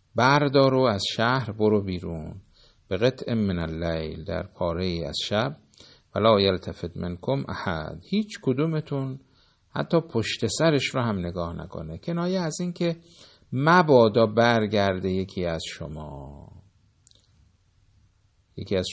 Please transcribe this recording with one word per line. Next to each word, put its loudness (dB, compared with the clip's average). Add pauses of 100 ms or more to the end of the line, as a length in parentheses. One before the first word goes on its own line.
(140)
بردار 4
و 2
از 2 (120)
شهر 0
برو 2
بیرون. -8 (480)
به -4
قطع 0
من 0
اللیل، -6
در -6
پاره‌ای -4
از -8
شب، -2 (580)
ولا 4
یلتفت -2
منکم -4
احد، -6
هیچ -4
کدومتون -4 (500)
حتی 0
پشت -4
سرش 2
رو -2
هم 0
نگاه -4
نکنه. -10
کنایه -4
از -6
این -4
که -2 (560)
مبادا 6
برگرده 2
یکی -4
از -2
شما، -12 (2000)
یکی -4
از 0